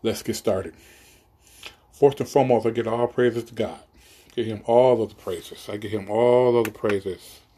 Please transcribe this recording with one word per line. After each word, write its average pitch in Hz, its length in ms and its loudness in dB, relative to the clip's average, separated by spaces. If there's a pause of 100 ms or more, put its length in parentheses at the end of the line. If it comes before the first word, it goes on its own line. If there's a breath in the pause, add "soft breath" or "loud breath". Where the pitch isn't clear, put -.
Let's 110 180 -4
get 107 140 -6
started. 95 360 -4 (1160 loud breath)
First 139 300 2
and 127 80 -6
foremost, 127 360 2
I 117 60 0
give 113 160 -4
all 120 220 -2
praises 117 340 0
to - 120 -16
God. 107 260 -6 (560 soft breath)
Give 113 100 -4
him 107 200 -8
all 120 360 4
of 104 60 -4
the - 80 -18
praises. - 520 -12
I 104 80 -10
give 104 140 -10
him 98 180 -6
all 123 480 4
of 117 80 2
the 107 60 -16
praises. 98 720 -6 (180)